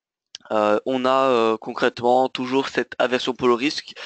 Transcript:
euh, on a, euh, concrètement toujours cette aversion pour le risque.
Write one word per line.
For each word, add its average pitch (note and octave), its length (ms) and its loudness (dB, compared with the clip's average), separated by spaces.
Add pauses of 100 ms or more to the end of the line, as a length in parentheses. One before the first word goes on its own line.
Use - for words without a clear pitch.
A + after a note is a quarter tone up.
(520)
euh, G#2+ 340 2
on B2+ 200 -2
a, C3+ 240 2
euh, A2+ 280 2
concrètement B2 680 0
toujours C3 400 -4
cette - 320 -4
aversion B2 340 0
pour B2+ 140 0
le A#2+ 60 6
risque. C3 400 -4 (120)